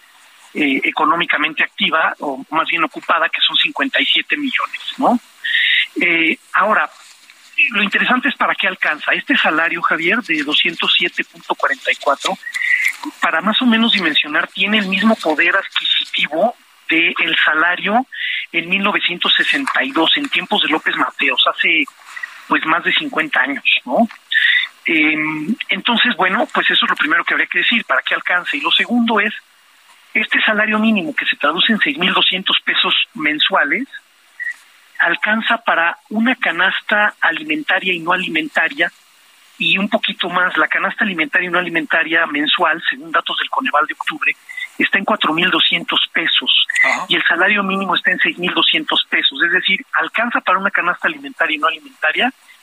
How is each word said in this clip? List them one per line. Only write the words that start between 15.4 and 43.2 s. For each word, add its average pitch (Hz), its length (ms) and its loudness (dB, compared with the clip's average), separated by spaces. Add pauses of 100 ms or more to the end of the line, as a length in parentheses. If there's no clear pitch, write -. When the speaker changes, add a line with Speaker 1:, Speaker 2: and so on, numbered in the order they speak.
Speaker 1:
adquisitivo - 1000 0 (320)
del 165 560 2
salario 175 600 2 (460)
en 165 160 -2
mil 196 160 0
novecientos 180 500 0
sesenta - 520 0
y 135 60 -6
dos, 156 260 2
en 285 100 -2
tiempos 180 360 0
de - 60 0
López 156 280 0
Mateos, 139 520 0
hace, 160 360 2 (640)
pues, 156 160 0
más 165 180 2
de 180 80 0
cincuenta 156 480 0
años, 135 240 -2 (220)
¿no? 160 200 4 (800)
Em, 156 680 0 (140)
entonces, 226 460 0
bueno, 190 380 0
pues 180 160 0
eso - 160 2
es - 40 -4
lo - 60 0
primero 156 280 0
que - 100 -2
habría 151 140 0
que 180 120 -2
decir, 214 260 0
para 131 180 0
qué - 100 -2
alcanza. 175 420 -2
Y 143 60 -4
lo 156 80 -2
segundo 233 500 2
es, 208 140 0 (800)
este 220 280 0
salario 214 360 2
mínimo, 208 380 2
que - 100 -2
se - 120 0
traduce 160 340 0
en 208 80 2
seis 143 180 0
mil 190 160 2
doscientos - 500 0
pesos 175 300 0 (200)
mensuales, 156 720 0 (1120)
alcanza 214 580 0
para 170 400 0 (120)
una 226 260 2
canasta 190 840 0
alimentaria 165 720 -2
y 175 60 -4
no 165 140 0
alimentaria, 170 800 -2 (640)
y 170 200 0
un 202 120 0
poquito - 400 -2
más. 180 260 0
La 156 120 2
canasta 175 360 -2
alimentaria 180 460 -2
y - 20 -4
no 175 80 2
alimentaria 165 680 0
mensual, 156 640 0
según 147 220 -6
datos 170 280 -2